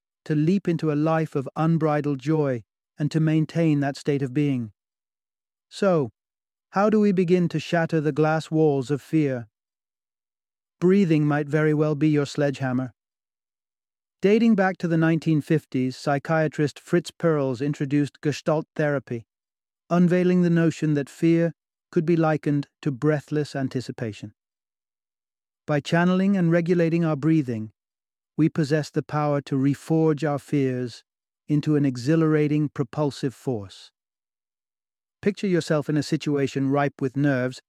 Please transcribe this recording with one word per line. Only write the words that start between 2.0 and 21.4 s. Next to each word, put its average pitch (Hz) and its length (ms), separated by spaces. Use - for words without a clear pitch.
joy 139 420
and 151 140
to 160 80
maintain 156 600
that 139 180
state 143 240
of 131 120
being. 135 380
So, 165 420
how 208 180
do 214 100
we 208 120
begin 180 380
to 156 100
shatter 165 400
the 151 120
glass 156 400
walls 143 400
of 139 100
fear? 135 460
Breathing 175 460
might 147 220
very 151 260
well 151 220
be 151 140
your 147 160
sledgehammer. 131 680
Dating 226 340
back 190 220
to 180 100
the 165 100
nineteen 160 440
fifties, 131 560
psychiatrist 151 800
Fritz - 320
Perls 139 500
introduced 147 600
Gestalt 156 440
therapy, 139 500
unveiling 180 520
the 175 80
notion 165 440
that 143 160
fear 165 440